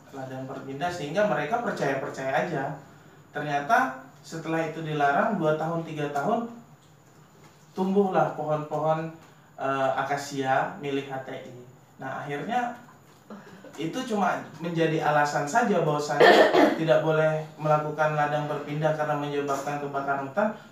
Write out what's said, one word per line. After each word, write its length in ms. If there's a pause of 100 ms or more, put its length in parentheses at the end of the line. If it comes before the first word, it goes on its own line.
(120)
ladang 360
berpindah, 440
sehingga 360
mereka 360
percaya-percaya 680 (140)
aja. 180 (680)
Ternyata 720 (160)
setelah 440
itu 200
dilarang, 560
dua 160
tahun, 280
tiga 280
tahun, 340 (1300)
tumbuhlah 640
pohon-pohon, 760 (460)
eh, 400
akasia 800
milik 320
H 160
T 100
I. 200 (420)
Nah, 240
akhirnya 560 (1000)
itu 200 (120)
cuma 320 (200)
menjadi 400
alasan 440
saja 360
bahwasanya 720
<coughs> 240
tidak 240
boleh 400 (160)
melakukan 560
ladang 320
berpindah 480
karena 240
menyebabkan 640
kebakaran 480
hutan, 240 (180)